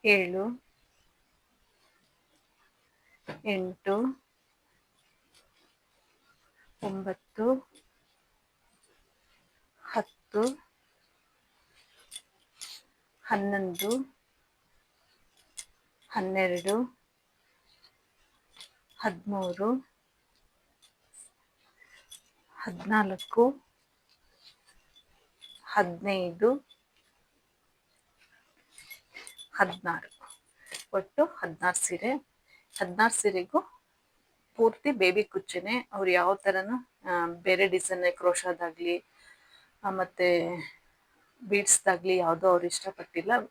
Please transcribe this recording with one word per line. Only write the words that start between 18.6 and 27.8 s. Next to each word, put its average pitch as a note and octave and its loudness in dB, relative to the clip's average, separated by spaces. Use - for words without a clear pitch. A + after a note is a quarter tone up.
ಹದಿಮೂರು, G3 -4
ಹದಿನಾಲ್ಕು, G3+ 0
ಹದಿನೈದು, F#3 0